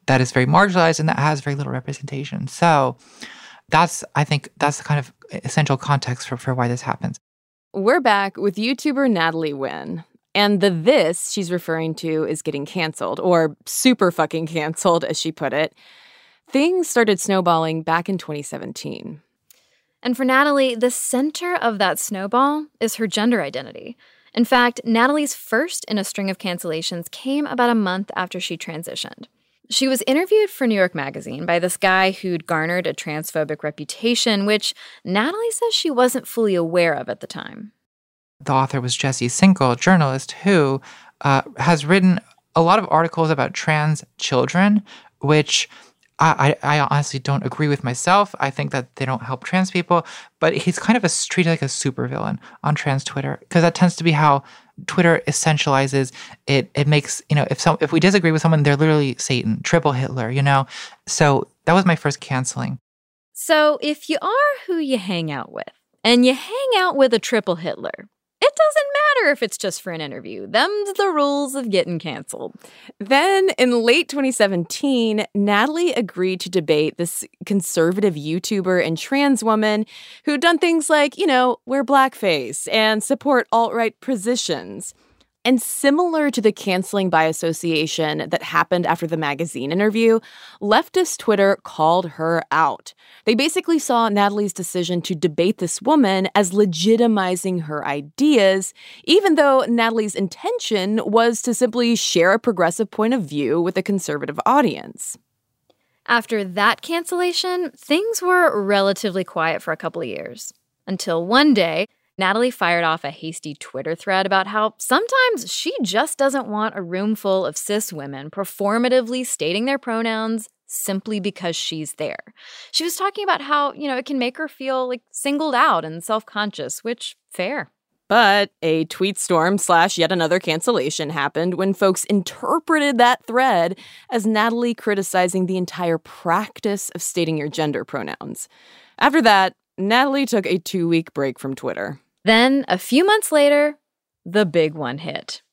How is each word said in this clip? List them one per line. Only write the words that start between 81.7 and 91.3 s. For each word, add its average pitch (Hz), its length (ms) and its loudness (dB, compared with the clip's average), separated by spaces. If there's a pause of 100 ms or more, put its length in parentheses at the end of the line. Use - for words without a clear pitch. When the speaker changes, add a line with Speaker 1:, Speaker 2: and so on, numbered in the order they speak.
Speaker 2:
blackface 220 880 0
and 214 320 2
support 247 480 0
alt-right 226 480 0
positions. 185 920 -4 (520)
And 247 160 4
similar 302 680 0
to 233 100 -4
the 208 100 4
canceling 190 580 -2
by 165 140 4
association 160 1080 -2
that - 140 -2
happened 170 420 0
after 170 220 -2
the 165 80 -4
magazine 147 560 -4
interview, 220 480 2 (420)
leftist 254 560 0
Twitter 202 460 2